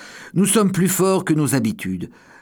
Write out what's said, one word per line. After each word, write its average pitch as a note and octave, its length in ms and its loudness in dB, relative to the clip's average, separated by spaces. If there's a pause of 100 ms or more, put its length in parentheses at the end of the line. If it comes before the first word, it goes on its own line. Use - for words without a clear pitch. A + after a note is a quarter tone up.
(340)
nous F#3+ 120 2
sommes G#3 260 2
plus F3+ 160 2
forts F#3+ 360 0
que D#3+ 100 0
nos C#3+ 200 0
habitudes. G2 560 -4 (320)